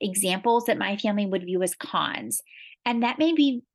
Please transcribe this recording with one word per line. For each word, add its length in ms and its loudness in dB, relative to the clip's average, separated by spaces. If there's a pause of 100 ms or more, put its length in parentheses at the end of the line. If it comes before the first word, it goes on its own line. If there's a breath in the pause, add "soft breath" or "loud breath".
examples 640 0
that 140 0
my 180 -2
family 300 0
would 180 -2
view 180 0
as 140 -2
cons. 640 -4 (420 loud breath)
And 200 2
that 160 -2
may 120 4
be 300 2 (120)